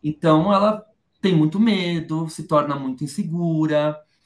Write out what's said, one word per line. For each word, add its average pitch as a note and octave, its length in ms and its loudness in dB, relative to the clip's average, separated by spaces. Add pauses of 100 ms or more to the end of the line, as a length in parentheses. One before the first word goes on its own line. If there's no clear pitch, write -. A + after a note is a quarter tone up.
Então, D#3+ 480 2
ela G#3 320 0 (380)
tem F#3 140 2
muito D#3 240 2
medo, F3 680 0
se D#3+ 200 -12
torna D3 280 0
muito C3+ 280 -6
insegura, D#3 1000 -2 (240)